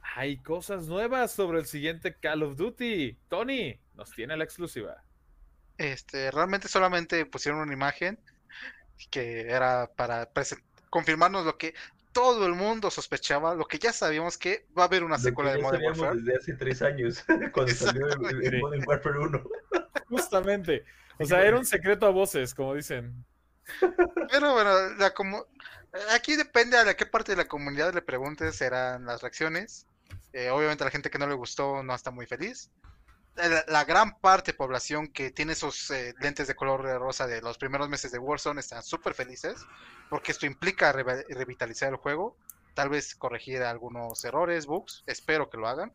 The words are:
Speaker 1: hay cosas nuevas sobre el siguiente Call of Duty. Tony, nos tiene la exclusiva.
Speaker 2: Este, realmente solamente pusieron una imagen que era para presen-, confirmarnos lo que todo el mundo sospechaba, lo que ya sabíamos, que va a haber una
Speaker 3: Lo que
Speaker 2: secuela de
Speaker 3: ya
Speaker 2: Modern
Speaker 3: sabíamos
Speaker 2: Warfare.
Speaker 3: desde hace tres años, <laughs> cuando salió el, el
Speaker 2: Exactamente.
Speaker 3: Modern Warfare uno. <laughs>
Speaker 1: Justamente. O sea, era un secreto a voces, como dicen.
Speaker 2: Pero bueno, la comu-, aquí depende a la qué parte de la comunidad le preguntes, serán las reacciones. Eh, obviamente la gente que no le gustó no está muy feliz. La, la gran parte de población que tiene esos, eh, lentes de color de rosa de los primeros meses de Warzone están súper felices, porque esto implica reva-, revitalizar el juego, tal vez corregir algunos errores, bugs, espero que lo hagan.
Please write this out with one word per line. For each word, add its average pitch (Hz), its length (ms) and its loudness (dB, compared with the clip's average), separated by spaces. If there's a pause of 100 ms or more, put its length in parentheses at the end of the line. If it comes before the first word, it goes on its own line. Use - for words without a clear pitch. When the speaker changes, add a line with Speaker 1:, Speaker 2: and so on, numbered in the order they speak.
(160)
Speaker 1:
hay 135 220 -4
cosas 170 500 -6
nuevas 233 440 0
sobre 170 280 0
el 156 80 -6
siguiente 160 480 -6
Call 156 260 -2
of 143 140 -2
Duty. 196 600 -4 (140)
Tony, 208 500 -4 (140)
nos 101 180 -18
tiene 127 240 -8
la 156 80 -2
exclusiva. 151 600 -10 (760)
Speaker 2:
Este, 135 540 -6
realmente 185 360 0
solamente 175 600 2
pusieron 147 340 -4
una 151 120 -4
imagen 143 460 -2 (920)
que 117 360 -6
era 127 480 2
para 117 380 -4
presen-, - 300 -4 (260)
confirmarnos 170 560 4
lo 156 140 0
que 160 160 -6 (360)
todo 247 360 4
el 175 60 2
mundo 208 360 0
sospechaba, 156 640 -2
lo 160 120 -2
que - 120 -8
ya 226 160 2
sabíamos, 165 460 0
que 190 260 -2 (100)
va 175 80 6
a - 40 6
haber 175 160 4
una 160 140 0
Speaker 3:
Lo 123 60 0
que 123 60 4
Speaker 2:
secuela 139 220 0
de 131 80 0
Speaker 3:
ya - 40 0
Speaker 2:
Modern 135 180 2
Speaker 3:
sabíamos 160 180 0
Speaker 2:
Warfare. 139 220 0
Speaker 3:
desde 123 180 2
hace - 140 -8
tres 131 280 -4
años, 135 460 0
<laughs> 330 260 2
cuando 131 200 2
salió 127 340 0
el, 147 60 2
el 139 40 -2
Speaker 2:
Exactamente. 127 440 0
Speaker 3:
Modern 143 260 -2
Warfare 143 320 0
uno. 156 240 -2 (320)
<laughs> - 340 -4
Speaker 1:
Justamente. 196 760 0 (340)
O 156 60 0
sea, 180 200 6
era 214 120 8
un 254 80 0
secreto 196 420 4
a - 20 10
voces, 185 460 2
como 135 180 -2
dicen. 123 500 -8 (1080)
Speaker 2:
Pero 285 240 6
bueno, 196 360 6 (100)
la 196 140 6
comu-, 196 320 -6 (680)
aquí 240 220 2
depende 254 420 4
a 233 60 10
la 208 120 4
qué 208 100 0
parte 220 260 0
de 190 60 0
la 165 100 2
comunidad 143 460 -2
le 175 80 0
preguntes, 151 560 -4
serán 127 480 -2
las 120 160 -6
reacciones. 160 680 -4 (460)
Eh, 123 160 -4
obviamente 151 340 2
la 135 80 -2
gente 143 180 -4
que - 80 -6
no 143 100 0
le 143 60 0
gustó 139 480 -2
no 131 140 -4
está 127 160 -8
muy 123 140 -12
feliz. 170 460 -10 (640)
La, 165 320 4
la 156 180 6
gran 196 340 4
parte 185 320 6
de - 60 -4
población 139 500 -2
que 135 240 -6
tiene 156 220 -4
esos, - 360 -6
eh, 123 300 -4
lentes 143 280 -2
de 131 80 -2
color 135 300 0
de 131 140 -2
rosa 131 260 -2
de 117 160 -4
los 117 160 -6
primeros 139 320 -2
meses 139 220 -6
de 123 80 -6
Warzone 143 400 -4
están 117 240 -12
súper - 320 -4
felices, 131 500 -8 (440)
porque 151 240 -4
esto - 120 -6
implica 156 460 2
reva-, 131 380 -2
revitalizar 127 600 -4
el 135 60 -4
juego, 156 420 -4 (380)
tal 143 140 0
vez 143 260 -4
corregir 127 480 -6
algunos 117 600 -8
errores, 160 420 -2
bugs, - 400 -8
espero 151 420 -2
que - 80 -14
lo 110 100 -4
hagan. 151 280 -6